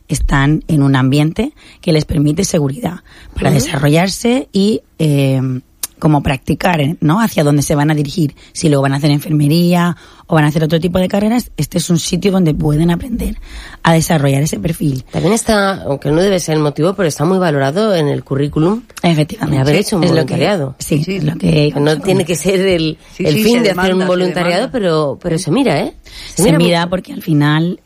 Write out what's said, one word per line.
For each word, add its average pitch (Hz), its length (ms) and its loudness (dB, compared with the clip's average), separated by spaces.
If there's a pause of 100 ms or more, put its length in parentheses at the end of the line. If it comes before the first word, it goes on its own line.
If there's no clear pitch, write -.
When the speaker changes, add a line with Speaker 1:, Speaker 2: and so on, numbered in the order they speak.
Speaker 1:
están 143 600 0
en 156 140 2
un 135 140 4
ambiente 147 580 0 (260)
que - 120 -2
les 151 140 2
permite 151 380 0
seguridad 165 580 -2 (340)
para - 140 -2
Speaker 2:
Ujú. 143 100 2
Speaker 1:
desarrollarse 185 920 0
y, 202 300 0 (160)
eh, 139 440 2 (580)
como 151 220 2
practicar, 165 600 -2 (180)
¿no? 170 220 2
Hacia 190 240 0
dónde 147 160 2
se 151 140 0
van 147 140 2
a 156 60 0
dirigir, 147 400 -2 (160)
si - 160 -2
luego 139 160 2
van 135 80 0
a 139 60 -2
hacer 147 120 0
enfermería 165 840 2 (320)
o 170 80 0
van 156 80 4
a 147 40 2
hacer 156 140 0
otro 160 160 0
tipo 175 220 -2
de 185 80 0
carreras, 214 480 -2
este - 220 -4
es 170 120 -2
un 170 80 2
sitio 180 320 -2
donde 180 240 2
pueden 156 380 0
aprender 202 460 -6 (460)
a 165 100 4
desarrollar 143 500 2
ese 160 160 -4
perfil. 156 520 -4
Speaker 2:
También 165 220 0
está, 196 500 0
aunque 143 280 -4
no 156 100 2
debe 190 200 2
ser 156 140 -2
el 156 60 0
motivo, 151 320 0
pero 185 140 0
está 143 160 -4
muy 185 140 2
valorado 175 580 0
en 151 140 0
el 131 160 -2
currículum 151 560 0 (200)
Speaker 1:
Efectivamente. 151 540 0
Speaker 2:
el 131 60 2
haber 143 160 2
hecho 202 180 -2
un 170 80 2
Speaker 1:
Es - 60 2
lo - 60 2 (100)
que, - 80 -6
Speaker 2:
voluntariado. 139 440 -2
Speaker 1:
sí, 151 280 -2
Speaker 3:
Sí. 190 100 -4
Speaker 1:
es 190 80 -4
lo 151 140 -2
que 156 420 2
Speaker 2:
No 151 220 2
tiene 180 240 0
que 170 100 -4
ser 185 240 0
el, 170 380 0 (160)
Speaker 3:
Sí, 175 120 -6
Speaker 2:
el 151 100 2
Speaker 3:
sí, 220 80 0
Speaker 2:
fin 226 100 4
Speaker 3:
se 240 80 2
Speaker 2:
de 208 80 2
hacer 185 60 0
Speaker 3:
demanda, 185 200 0
Speaker 2:
un 185 60 0
Speaker 3:
se 185 60 -2
Speaker 2:
voluntariado, 180 600 0
Speaker 3:
demanda. - 60 -16
Speaker 2:
pero, 156 500 -2
pero 165 140 -2
se 165 140 -4
mira, 196 280 0
¿eh? - 140 -4 (420)
Se - 0 -
Speaker 1:
Se 165 80 2
Speaker 2:
mira 160 140 4
Speaker 1:
mira 170 240 2
Speaker 2:
mucho. 175 80 -4
Speaker 1:
porque 185 240 -6
al - 80 -14
final 156 640 0